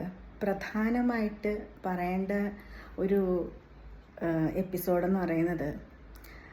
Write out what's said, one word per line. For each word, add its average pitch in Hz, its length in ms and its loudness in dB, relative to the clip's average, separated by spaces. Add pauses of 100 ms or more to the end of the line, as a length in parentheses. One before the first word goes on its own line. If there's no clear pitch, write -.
(440)
പ്രധാനമായിട്ട് 214 1200 0 (180)
പറയേണ്ട 185 460 0 (680)
ഒരു, 185 520 4 (720)
ഏഹ്, 160 320 4
എപ്പിസോഡെന്ന് 185 640 2
പറയുന്നത് 165 600 0 (720)